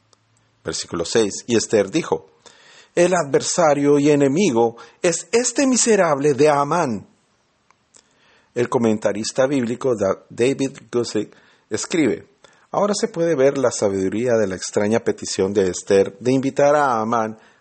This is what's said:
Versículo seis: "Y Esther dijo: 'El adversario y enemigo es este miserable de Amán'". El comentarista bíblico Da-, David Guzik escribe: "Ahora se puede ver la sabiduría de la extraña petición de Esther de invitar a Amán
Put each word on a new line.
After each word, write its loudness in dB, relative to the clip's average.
Versículo -8
seis: -2
"Y 0
Esther 0
dijo: -6
'El 2
adversario 2
y 4
enemigo 2
es -2
este 0
miserable 2
de 4
Amán'". 0
El -2
comentarista 0
bíblico -2
Da-, -4
David -2
Guzik -4
escribe: -2
"Ahora -2
se -2
puede -2
ver 2
la 0
sabiduría -2
de 2
la -6
extraña -2
petición -4
de 2
Esther 0
de -2
invitar 0
a 0
Amán -4